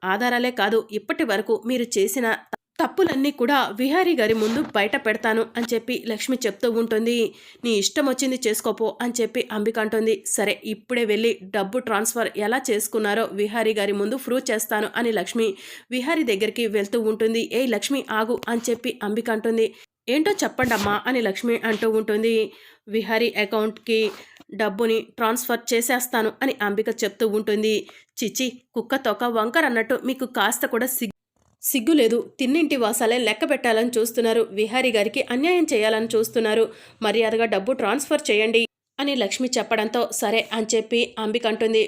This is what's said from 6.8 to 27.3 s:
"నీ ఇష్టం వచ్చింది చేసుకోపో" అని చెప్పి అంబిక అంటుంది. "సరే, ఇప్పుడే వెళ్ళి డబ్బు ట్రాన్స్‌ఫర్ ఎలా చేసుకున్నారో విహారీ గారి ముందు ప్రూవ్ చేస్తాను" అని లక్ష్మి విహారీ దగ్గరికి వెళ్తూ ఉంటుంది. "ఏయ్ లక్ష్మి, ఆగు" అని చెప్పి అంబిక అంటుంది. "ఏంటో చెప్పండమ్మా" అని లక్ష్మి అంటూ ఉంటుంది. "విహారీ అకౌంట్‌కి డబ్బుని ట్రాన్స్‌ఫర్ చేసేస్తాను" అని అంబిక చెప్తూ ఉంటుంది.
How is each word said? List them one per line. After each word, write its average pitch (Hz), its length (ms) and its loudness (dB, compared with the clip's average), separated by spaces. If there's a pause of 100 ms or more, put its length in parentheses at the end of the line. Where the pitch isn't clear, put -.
"నీ 233 180 -2
ఇష్టం 277 280 2
వచ్చింది 254 360 0
చేసుకోపో" 214 460 0 (120)
అని 240 140 -2
చెప్పి 233 280 -2 (100)
అంబిక 214 280 -2
అంటుంది. 220 360 0 (100)
"సరే, 202 280 0 (120)
ఇప్పుడే 240 400 -4
వెళ్ళి 214 260 2 (200)
డబ్బు 202 280 -2
ట్రాన్స్‌ఫర్ 220 580 -2
ఎలా 214 240 0
చేసుకున్నారో 214 720 0
విహారీ 214 400 -2
గారి 202 200 0
ముందు 214 240 -2
ప్రూవ్ 254 260 -2
చేస్తాను" 220 520 -2
అని 233 160 0
లక్ష్మి 220 360 -2 (440)
విహారీ 294 320 0
దగ్గరికి 220 440 0
వెళ్తూ 208 340 0
ఉంటుంది. 220 420 0 (100)
"ఏయ్ 254 160 0
లక్ష్మి, 233 320 -2 (100)
ఆగు" 220 260 0 (100)
అని 233 180 -2
చెప్పి 233 280 -2 (100)
అంబిక 220 260 -2
అంటుంది. 226 380 0 (400)
"ఏంటో 311 300 2
చెప్పండమ్మా" 220 580 0 (100)
అని 254 160 0
లక్ష్మి 226 420 0
అంటూ 220 280 0
ఉంటుంది. 220 440 2 (520)
"విహారీ 220 500 0
అకౌంట్‌కి 220 640 0 (540)
డబ్బుని 220 440 0 (120)
ట్రాన్స్‌ఫర్ 233 560 -2
చేసేస్తాను" 233 720 0
అని 262 220 0
అంబిక 208 360 0
చెప్తూ 220 320 -2
ఉంటుంది. 214 460 0 (420)